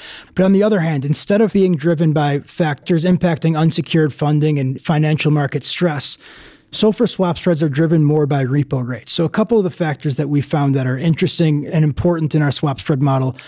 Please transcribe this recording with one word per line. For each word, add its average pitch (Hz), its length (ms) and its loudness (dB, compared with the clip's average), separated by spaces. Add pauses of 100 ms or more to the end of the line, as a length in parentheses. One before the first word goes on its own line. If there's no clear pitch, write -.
(340)
But 185 100 2
on 190 80 4
the 196 100 4
other 208 180 2
hand, 151 260 -2
instead 202 340 0
of 208 140 2
being 185 220 2
driven 160 360 0
by 143 280 0
factors 160 680 -2
impacting 165 520 0
unsecured 156 540 0
funding 151 460 0
and 131 200 -2
financial 151 520 0
market 143 340 -2
stress, - 540 -4 (540)
sofr 214 360 0
swap 175 300 -2
spreads 165 240 0
are 160 60 2
driven 156 340 2
more 151 240 4
by 135 180 0
repo 131 400 -2
rates. 120 280 -8
So 170 120 0
a 156 40 0
couple 220 300 0
of 202 40 2
the 180 80 -2
factors 147 460 -4
that 143 120 -2
we 147 120 0
found 139 340 0
that 131 140 -2
are 131 100 -2
interesting 156 680 0
and 156 160 2
important 156 500 0
in 156 80 2
our 143 80 0
swap 139 300 -4
spread 139 200 -2
model 135 360 0 (100)